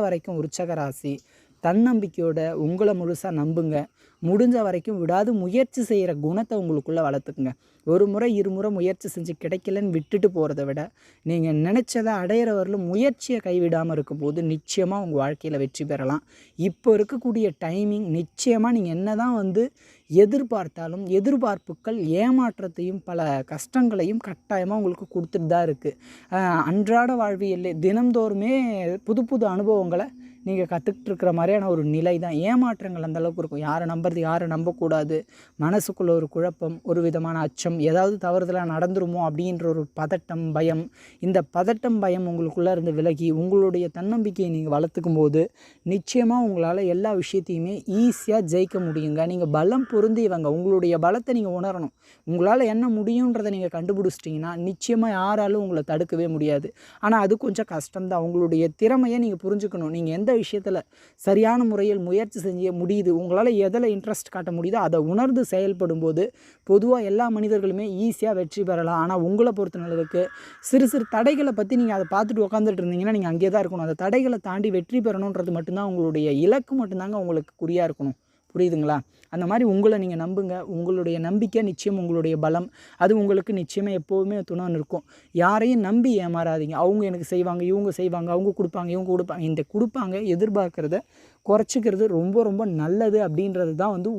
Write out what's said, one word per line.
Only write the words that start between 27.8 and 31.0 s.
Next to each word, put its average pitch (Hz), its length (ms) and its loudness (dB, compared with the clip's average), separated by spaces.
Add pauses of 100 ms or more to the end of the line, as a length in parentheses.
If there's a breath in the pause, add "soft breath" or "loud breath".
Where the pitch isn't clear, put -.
தினம்தோறுமே 220 720 2 (500)
புது 220 200 0
புது 233 240 0
அனுபவங்களை 196 600 0 (360 loud breath)
நீங்க 185 200 0
கத்துக்கிட்டு 180 460 -4